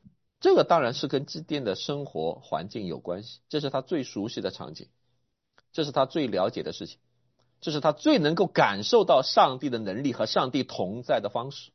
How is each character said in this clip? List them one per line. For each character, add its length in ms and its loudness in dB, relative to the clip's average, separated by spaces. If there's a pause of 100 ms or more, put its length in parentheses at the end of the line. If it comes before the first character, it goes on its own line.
(400)
这 140 6
个 100 8
当 180 4
然 100 0
是 160 -4
跟 160 -2
基 160 -12
甸 240 -6
的 120 -2
生 280 -6
活 380 -4
环 260 -6
境 160 -10
有 140 -6
关 240 -8
系， 160 -18 (100)
这 120 -4
是 100 -4
他 100 -4
最 220 -4
熟 260 -6
悉 140 -8
的 80 -4
场 240 -12
景， 140 -18 (840)
这 100 -4
是 100 -6
他 120 2
最 220 -2
了 240 0
解 120 -6
的 120 -8
事 120 -12
情， 120 -16 (640)
这 100 -4
是 80 -2
他 120 4
最 260 4
能 160 2
够 120 2
感 380 2
受 200 4
到 180 6
上 360 4
帝 120 -4
的 80 -2
能 260 -6
力 80 0
和 140 -2
上 240 0
帝 120 0
同 400 -6
在 180 0
的 100 -4
方 200 -6
式。 240 -18